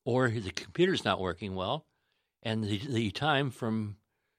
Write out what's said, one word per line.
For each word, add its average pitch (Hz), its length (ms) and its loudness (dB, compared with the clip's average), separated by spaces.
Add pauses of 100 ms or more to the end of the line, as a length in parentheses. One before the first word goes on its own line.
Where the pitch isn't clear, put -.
or 123 260 2
the 107 220 -2
computer's - 540 0
not 95 140 4
working 92 360 -4
well, 104 300 -2 (580)
and 110 200 0
the, 104 140 0
the 113 340 0
time 143 380 0
from, 110 460 -2 (440)